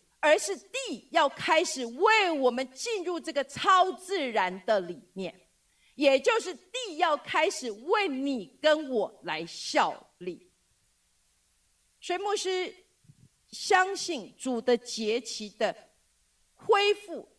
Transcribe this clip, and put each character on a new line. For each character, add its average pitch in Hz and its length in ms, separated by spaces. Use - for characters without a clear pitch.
而 311 180
是 - 180
地 453 540
要 311 180
开 330 380
始 - 200
为 381 440
我 269 220
们 254 200
进 440 320
入 339 160
这 294 140
个 269 100
超 370 480
自 339 380
然 190 340
的 214 180
里 180 200
面， - 340
也 269 240
就 440 200
是 359 140
地 415 440
要 320 200
开 330 320
始 254 220
为 349 360
你 262 540
跟 302 280
我 220 340
来 160 200
效 - 760
力。 180 300
所 - 160
以 359 40
牧 403 160
师 370 380
相 370 460
信 277 420
主 247 240
的 247 160
节 220 420
期 - 300
的 202 260
恢 415 380
复， 339 340